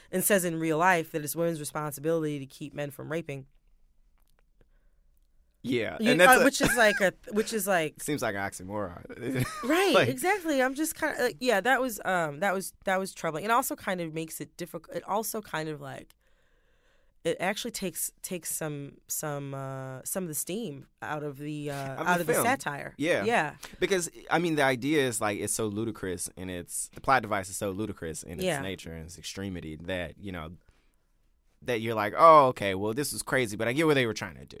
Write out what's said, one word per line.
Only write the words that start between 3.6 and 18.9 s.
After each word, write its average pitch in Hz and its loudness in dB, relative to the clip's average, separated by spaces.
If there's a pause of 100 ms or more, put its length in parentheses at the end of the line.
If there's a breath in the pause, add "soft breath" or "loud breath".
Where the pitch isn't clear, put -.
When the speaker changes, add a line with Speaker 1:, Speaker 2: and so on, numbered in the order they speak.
Speaker 2:
Yeah, 107 -2
Speaker 1:
You, 226 4
Speaker 2:
and 165 6
that's 254 10
Speaker 1:
uh, - 8
Speaker 2:
a - 8
Speaker 1:
which 269 4
is - 4
like 208 6
a, 185 2 (180)
which 220 0
is 202 -2
like 160 0
Speaker 2:
<laughs> - -14
seems 147 -4
like 110 -2
an 98 -4
oxymoron. 104 -6 (120)
<laughs> - -8
Speaker 1:
Right, 330 4
Speaker 2:
Like 175 6
Speaker 1:
exactly. 320 0
I'm 262 0
just 302 -4
kinda, 302 -2
like, 240 -2
yeah, 226 2
that 240 2
was, 254 -4
um, 160 -2
that 190 2
was, 190 -6 (100)
that 190 0
was 190 -6
troubling. 156 -4
It 220 0
also 254 2
kind 180 -4
of 160 -6
makes 160 -8
it 147 -14
difficult. 170 -10
It 170 -8
also 220 -4
kind 156 -6
of, 151 -8
like, 135 -14 (1080)
it 170 -2
actually 208 -4
takes, - -6 (100)
takes - -8
some, 143 -8 (100)